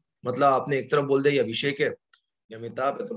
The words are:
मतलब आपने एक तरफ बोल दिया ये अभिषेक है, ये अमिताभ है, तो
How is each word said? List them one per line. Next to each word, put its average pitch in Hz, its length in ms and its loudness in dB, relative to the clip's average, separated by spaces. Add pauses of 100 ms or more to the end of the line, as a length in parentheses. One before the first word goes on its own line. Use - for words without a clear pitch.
(240)
मतलब 127 200 0
आपने 135 340 2
एक 123 120 -6
तरफ 143 180 2
बोल 139 140 2
दिया 143 120 4
ये 135 60 4
अभिषेक 127 400 -2
है, 135 80 0
ये - 680 -16
अमिताभ 117 440 -6
है, 101 80 -8
तो 113 80 -10